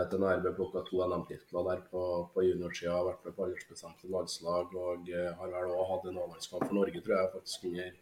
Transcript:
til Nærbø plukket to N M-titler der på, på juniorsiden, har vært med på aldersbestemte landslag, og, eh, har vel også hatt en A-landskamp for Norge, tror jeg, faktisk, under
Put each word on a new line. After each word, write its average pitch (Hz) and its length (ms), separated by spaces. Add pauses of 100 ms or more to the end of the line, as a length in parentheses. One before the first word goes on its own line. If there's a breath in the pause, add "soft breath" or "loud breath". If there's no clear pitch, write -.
(120)
til 95 80
Nærbø 90 360
plukket 92 360
to 92 100
N 90 200
M-titler 85 500
der 90 180
på, 90 440
på 92 120
juniorsiden, 87 480
har 90 160
vært - 160
med 82 100
på 98 120
aldersbestemte - 640
landslag, 87 640
og, 87 340
eh, 87 240
har 90 140
vel 90 240
også 92 240
hatt 90 160
en 92 80
A-landskamp 87 480
for 98 100
Norge, 87 240
tror 104 160
jeg, 92 160
faktisk, - 320
under 87 240 (120)